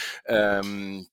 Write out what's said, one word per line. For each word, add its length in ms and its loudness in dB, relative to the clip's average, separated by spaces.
euh, 720 2